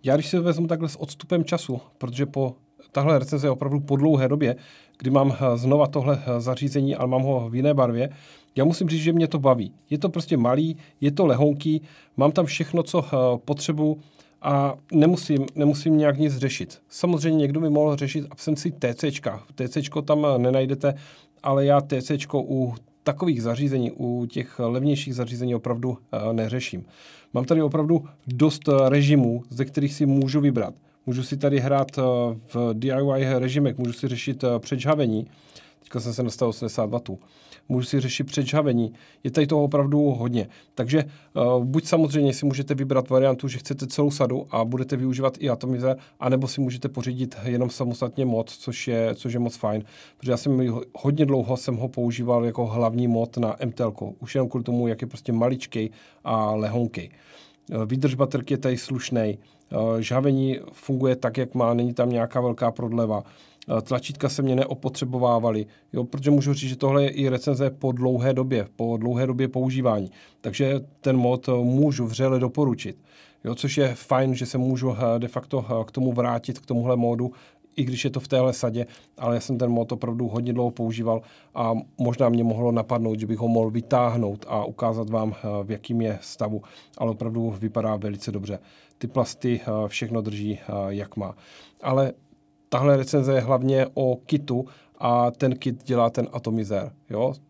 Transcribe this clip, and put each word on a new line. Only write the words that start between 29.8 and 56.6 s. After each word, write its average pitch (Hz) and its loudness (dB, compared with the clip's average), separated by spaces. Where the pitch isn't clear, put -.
si 147 0
můžu 139 2
vybrat. 120 2
Můžu 127 -2
si 139 -6
tady 139 2
hrát, 135 0
eh, 139 0
v 117 0
D 123 -2
I 131 0
Y 135 2
režimek, 131 0
můžu 120 -2
si 135 -6
řešit, 127 -4
eh, 120 2
předžhavení. 120 0
Teďka - -8
jsem 113 -6
se 127 -4
dostal 120 0
osmdesát 110 -4
wattů. 110 -6
Můžu 127 0
si 139 0
řešit 131 -2
předžhavení. 127 0
Je 123 -4
tady 147 2
toho 151 2
opravdu 143 2
hodně. 120 -2
Takže, 131 2
eh, - -4
buď 147 0
samozřejmě 147 4
si 143 -4
můžete 139 0
vybrat 135 0
variantu, 131 4
že 123 -6
chcete 135 -8
celou 147 0
sadu 139 -2
a 113 2
budete 127 -2
využívat 131 0
i 143 -2
atomizer, 127 -2
anebo 131 0
si 139 -4
můžete 123 -4
pořídit 127 -6
jenom 123 0
samostatně 123 -4
mod, 113 0
což - -10
je, 113 0
což 117 -6
je 120 -2
moc 120 -2
fajn. 107 -2
Protože 127 -4
já 117 2
jsem 131 0
ho, 117 -4
hodně 147 0
dlouho 127 0
jsem 123 -4
ho 123 -4
používal 120 0
jako 117 -2
hlavní 117 0
mod 117 0
na 113 -2
M 120 -4
T 123 -4
L 110 0
ko. 104 -10
Už 120 -10
jenom 131 0
kvůli 120 -4
tomu, 120 0
jak 113 -4
je 123 -6
prostě - -8
maličkej 117 0
a 110 0
lehonkej. 107 -2